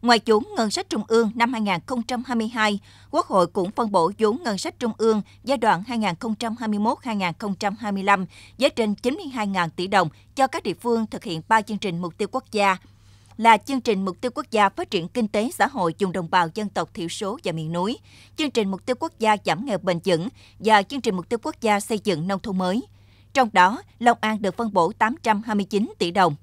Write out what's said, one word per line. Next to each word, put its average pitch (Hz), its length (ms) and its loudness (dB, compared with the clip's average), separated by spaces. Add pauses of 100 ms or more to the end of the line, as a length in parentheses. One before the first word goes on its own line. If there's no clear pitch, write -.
Ngoài 233 240 4
vốn 220 180 4 (140)
ngân 220 140 0
sách - 180 -6
trung 233 180 -2
ương 226 280 2
năm 240 180 2
hai 226 80 -4
nghìn 190 240 0
không 240 180 -6
trăm 247 220 -4
hai 254 100 -4
mươi 220 120 0
hai, 214 320 0 (320)
Quốc 320 140 0
hội 185 220 4
cũng 190 240 -2
phân 226 200 -2
bổ 180 280 2
vốn 220 240 0
ngân 214 140 -4
sách - 220 -8
trung 233 180 -2
ương 214 240 2 (220)
giai 269 140 -2
đoạn 208 300 2
hai 240 100 -6
nghìn 196 180 -2
không 220 200 -6
trăm 226 240 -6
hai 220 100 -4
mươi 208 100 -2
mốt 226 220 0
hai 226 140 -6
nghìn 185 240 -2
không 202 160 -4
trăm 202 240 -4
hai 214 120 -6
mươi 196 120 -4
lăm 190 220 2 (340)
với 285 100 4
trên 208 260 0
chín 254 180 -2
mươi 392 120 -8
hai 247 220 -6
ngàn 180 220 -2
tỷ 175 180 -8
đồng 190 220 2 (260)
cho 262 120 2
các 320 160 -6
địa 190 100 -4
phương 226 340 -2
thực - 160 -12
hiện 165 240 -6
ba 220 140 4
chương 208 160 -6
trình 180 240 -4
mục 175 160 -8
tiêu 202 140 -2
quốc - 200 -6
gia 196 260 2 (600)
là 226 200 8
chương 262 240 -4
trình 196 240 0
mục 180 160 -6
tiêu 247 140 -4
quốc 294 160 -8
gia 208 180 4
phát - 220 -8
triển 175 160 -2
kinh 226 200 -2
tế 214 240 -2
xã 196 160 2
hội 180 320 -2
vùng 190 120 0
đồng 175 180 -6
bào 180 260 2
dân 214 140 -6
tộc 170 240 -6
thiểu 170 140 -8
số 214 360 -8
và 185 80 -4
miền 160 200 -6
núi, 185 260 -2 (400)
chương 302 140 -2
trình 202 200 0
mục 190 140 -10
tiêu 254 140 -2
quốc 320 200 -8
gia 214 260 4
giảm 185 200 -2
nghèo 214 120 -2
bền 180 280 -2
vững 180 220 2 (320)
và 208 240 4
chương 269 180 -8
trình 208 140 -2
mục 175 140 -8
tiêu 233 140 -2
quốc 311 180 -6
gia 208 180 2
xây 214 240 -4
dựng 170 240 -2
nông 196 120 -2
thôn 196 180 -4
mới. 185 240 0 (520)
Trong 254 200 2
đó, 185 280 6 (180)
Long 240 220 4
An 214 200 -2
được - 160 -2
phân 226 160 -4
bổ 180 180 4
tám 226 320 0
trăm 214 200 2
hai 220 120 -2
mươi 202 140 0
chín 220 300 0
tỷ 175 120 0
đồng. 180 320 4